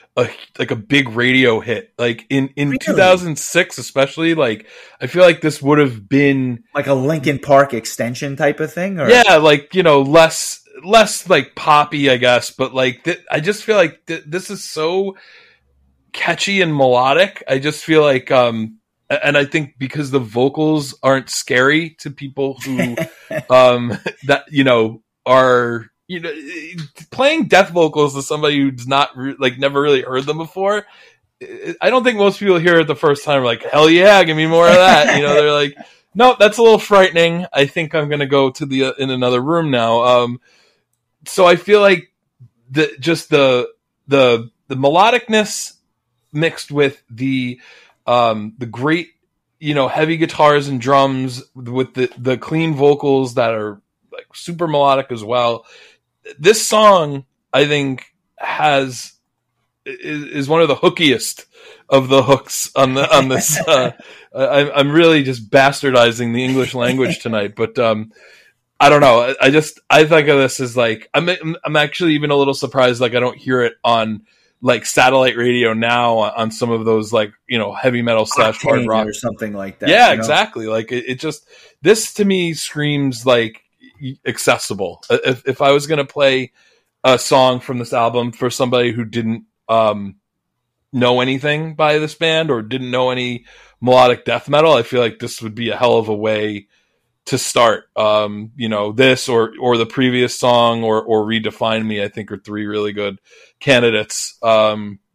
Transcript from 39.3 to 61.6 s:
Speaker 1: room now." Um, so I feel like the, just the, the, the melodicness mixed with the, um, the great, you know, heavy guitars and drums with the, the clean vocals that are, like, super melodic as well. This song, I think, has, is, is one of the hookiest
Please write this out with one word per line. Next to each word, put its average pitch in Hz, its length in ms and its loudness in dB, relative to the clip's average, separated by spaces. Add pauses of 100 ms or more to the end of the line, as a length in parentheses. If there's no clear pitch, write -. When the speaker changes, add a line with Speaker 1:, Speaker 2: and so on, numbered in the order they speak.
Speaker 1:
room 160 280 -2
now." 117 320 2
Um, 123 380 2 (840)
so - 180 0
I 175 120 6
feel 202 260 2
like 190 280 2 (600)
the, 147 280 -2
just 156 300 -4
the, 131 400 2 (380)
the, 123 440 2 (180)
the 131 80 -8
melodicness 208 1000 0 (580)
mixed 156 380 -4
with 143 400 0
the, 123 500 -6 (460)
um, 113 500 0
the 123 100 -12
great, 143 420 -4 (520)
you 147 140 -4
know, 131 140 0
heavy 156 280 -2
guitars 147 520 2
and 131 120 -6
drums 131 640 0 (120)
with 127 380 -8
the, 127 240 -2
the 127 220 -4
clean 160 360 -4
vocals 135 600 2
that 117 180 0
are, 107 300 -10 (280)
like, - 240 -20
super 170 320 -8
melodic 139 460 0
as 113 100 -10
well. 117 440 -2 (720)
This 202 280 2
song, 180 580 2 (300)
I 139 120 2
think, 139 380 -4 (320)
has, 139 760 -4 (720)
is, 147 380 -12
is 139 240 -6
one 160 120 2
of 165 80 4
the 131 80 0
hookiest 156 720 0 (420)